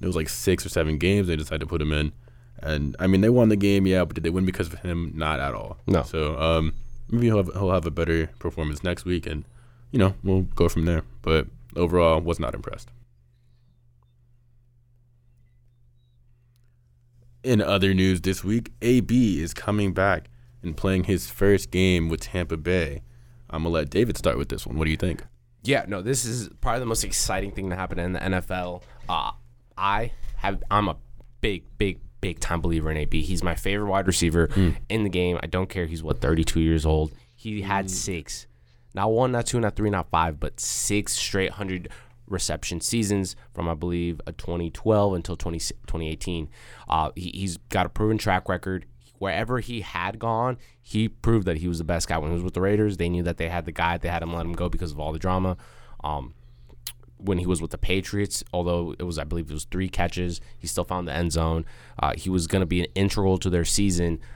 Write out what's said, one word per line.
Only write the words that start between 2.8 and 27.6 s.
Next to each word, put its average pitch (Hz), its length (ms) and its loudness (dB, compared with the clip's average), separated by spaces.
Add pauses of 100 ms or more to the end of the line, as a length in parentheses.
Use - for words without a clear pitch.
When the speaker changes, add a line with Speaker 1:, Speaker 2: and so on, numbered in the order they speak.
Speaker 1:
I 92 80 2
mean, 95 120 6
they 107 100 6
won 117 200 8
the 107 80 4
game, 98 280 4
yeah, 92 200 4
but 78 100 -6
did 82 80 -6
they 82 60 2
win 92 160 2
because 90 220 0
of 82 120 -10
him? 85 340 -4
Not 78 280 -2
at 69 120 -2
all. - 240 -10 (100)
Speaker 2:
No. 90 160 4
Speaker 1:
So, 78 360 -2
um, 80 340 4 (360)
maybe 117 180 4
he'll 110 100 6
have, 92 160 2
he'll 92 180 2
have 90 140 2
a 82 60 -2
better 82 360 2 (120)
performance 78 420 -4
next 87 220 -2
week, 90 240 -2
and, 78 160 -6 (480)
you - 80 2
know, 95 240 6
we'll 95 200 4
go 85 260 4
from 82 160 0
there. 82 180 2 (180)
But 80 260 2 (280)
overall, 82 460 4
was 82 180 -2
not 58 160 -4
impressed. - 340 -12 (4000)
In 120 180 4
other 98 320 4
news 95 280 2
this 92 200 -2
week, 113 300 -2 (100)
A 120 200 4
B 110 400 4
is 85 120 -4
coming 101 400 0
back 95 360 0 (340)
and 82 140 -6
playing 95 260 2
his 90 260 0
first 98 420 4
game 90 360 4
with 80 140 -2
Tampa 85 340 -4
Bay. 80 460 0 (500)
I'm 80 120 -4
gonna 85 100 0
let 78 160 0
David 110 260 2
start 62 220 0
with 69 120 -4
this - 180 -6
one. 60 100 -6
What 80 80 0
do 78 60 2
you 78 60 0
think? 90 260 -2 (400)
Speaker 2:
Yeah, 139 240 2
no, 95 160 -6
this 117 200 -2
is 117 260 -6 (120)
probably 117 200 0
the 127 40 -4
most 113 180 0
exciting 98 480 -2
thing 95 200 -4